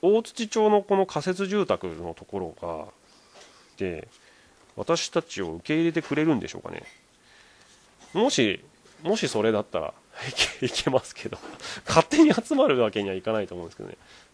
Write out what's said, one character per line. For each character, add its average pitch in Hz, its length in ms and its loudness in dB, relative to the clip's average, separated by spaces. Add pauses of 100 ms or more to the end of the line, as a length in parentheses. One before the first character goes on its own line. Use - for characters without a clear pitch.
大 208 200 6
槌 226 240 -8
町 214 220 2
の 208 140 4
こ 196 140 2
の 190 100 4
仮 156 160 -4
設 185 240 -2
住 196 180 0
宅 95 220 0
の 85 260 -8
と - 140 -16
こ 101 120 -6
ろ 82 220 -6
が、 85 320 -8 (880)
で、 87 280 -6 (680)
私 165 320 -2
た 165 140 -2
ち - 180 -12
を 82 140 -4
受 85 120 -14
け 151 100 0
入 165 80 2
れ 165 80 2
て 165 100 -2
く - 120 -4
れ 151 120 2
る 160 80 4
ん 107 60 0
で - 80 -8
し - 60 -14
ょ - 40 -12
う - 40 -16
か - 80 -10
ね。 - 120 -12 (1300)
も 220 160 2
し、 110 340 2 (400)
も 180 140 0
し 185 100 -2
そ 110 140 -2
れ 110 120 2
だ 104 80 2
っ 107 40 -4
た - 160 -4
ら、 76 140 -6 (180)
<laughs> - 160 -12
い - 40 -10 (280)
け、 131 60 0
い - 40 0
け - 200 -2
ま 127 120 2
す - 120 -18
け - 160 -12
ど。 - 80 -12 (480)
勝 - 200 6
手 302 160 6
に 302 120 8
集 - 180 -2
ま 269 160 4
る 131 100 4
わ 110 120 4
け 104 120 -2
に 98 60 -2
は 95 60 -2
い 95 80 -6
か 113 100 -2
な 110 80 0
い 95 60 -2
と 90 80 -12
思 87 100 -8
う - 40 -12
ん - 20 -14
で - 20 -20
す - 60 -20
け - 60 -10
ど 50 40 -12
ね。 - 80 -14 (380)